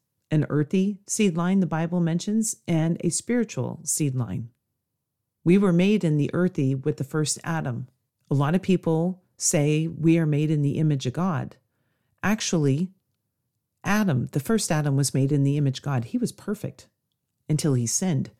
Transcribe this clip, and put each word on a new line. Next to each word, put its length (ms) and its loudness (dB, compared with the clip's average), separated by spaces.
an 200 2
earthy 580 0
seed 300 0
line 240 2
the 40 2
Bible 360 -2
mentions, 560 -2
and 320 2
a 100 -2
spiritual 760 -2
seed 300 -2
line. 340 -6
We 120 6
were 140 4
made 320 4
in 140 2
the 160 0
earthy 420 0
with 220 -4
the 80 -6
first 400 -4
Adam. 420 -6
A 60 0
lot 180 2
of 80 2
people 600 0
say 500 0
we 320 2
are 60 2
made 260 2
in 100 2
the 160 0
image 280 0
of 80 -2
God. 420 -4
Actually, 680 0
Adam, 500 0
the 60 -2
first 320 -2
Adam, 240 0
was 200 0
made 160 2
in 120 2
the 140 2
image 220 0
of 40 -14
God. 220 -4
He 140 -6
was 120 -2
perfect 560 -10
until 240 0
he 140 0
sinned. 420 -2